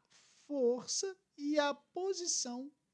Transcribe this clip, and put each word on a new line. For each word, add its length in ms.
força 720
e 220
a 160
posição 960